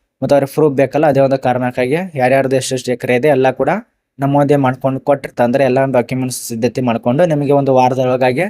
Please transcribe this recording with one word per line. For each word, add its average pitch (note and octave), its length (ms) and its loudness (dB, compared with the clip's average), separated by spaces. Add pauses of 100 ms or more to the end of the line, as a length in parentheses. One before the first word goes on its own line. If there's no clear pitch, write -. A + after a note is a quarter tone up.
(220)
ಮತ್ತೆ C#3+ 140 2
ಅವ್ರಿಗೆ C#3 180 0
ಪ್ರೂಫ್ D3+ 200 2
ಬೇಕಲ್ಲ, C#3 320 0
ಅದೇ C#3 140 2
ಒಂದು C3+ 180 2
ಕಾರಣಕ್ಕಾಗಿ B2+ 580 -2 (180)
ಯಾರ್ಯಾರ್ದು C3+ 420 0
ಎಷ್ಟೆಷ್ಟು B2+ 360 -4
ಎಕರೆ B2 240 -2
ಇದೆ B2+ 120 2
ಎಲ್ಲ C3 220 2
ಕೂಡ C3+ 200 -2 (480)
ನಮೂದೆ C#3+ 380 2
ಮಾಡ್ಕೊಂಡು C3 440 -2
ಕೊಟ್ಟಿರ್ತಾರೆ. C#3 440 -2
ಅಂದ್ರೆ C3 200 2
ಎಲ್ಲ C3 200 2
ಡಾಕ್ಯುಮೆಂಟ್ಸ್ B2+ 580 -2
ಸಿದ್ಧತೆ A#2+ 380 -4
ಮಾಡ್ಕೊಂಡು B2 460 0
ನಿಮಗೆ C#3+ 260 0
ಒಂದು C#3 220 2
ವಾರದೊಳಗಾಗಿ B2+ 760 2